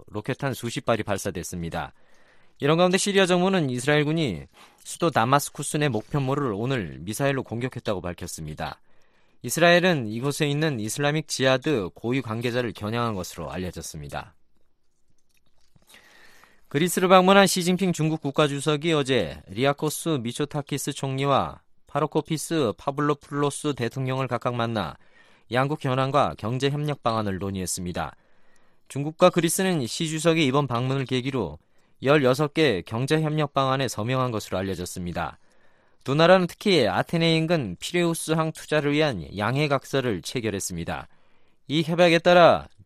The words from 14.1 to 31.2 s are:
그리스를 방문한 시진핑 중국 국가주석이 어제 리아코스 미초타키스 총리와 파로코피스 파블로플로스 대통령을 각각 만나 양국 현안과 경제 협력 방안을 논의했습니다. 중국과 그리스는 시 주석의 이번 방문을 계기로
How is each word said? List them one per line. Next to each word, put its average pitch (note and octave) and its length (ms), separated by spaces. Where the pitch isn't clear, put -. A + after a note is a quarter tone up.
그리스를 F3+ 400
방문한 F#3+ 400
시진핑 F3+ 460
중국 D#3 280
국가주석이 D3 760
어제 A#2 520
리아코스 C#3+ 800
미초타키스 C#3+ 680
총리와 C3+ 680
파로코피스 D3+ 920
파블로플로스 C#3+ 1000
대통령을 C3 500
각각 B2 300
만나 A2+ 400
양국 C#3 320
현안과 C3 540
경제 B2+ 320
협력 D3 320
방안을 G#2 380
논의했습니다. F#2 720
중국과 D#3+ 440
그리스는 F3 540
시 D#3 240
주석의 D#3+ 380
이번 C3+ 220
방문을 C3 380
계기로 B2 520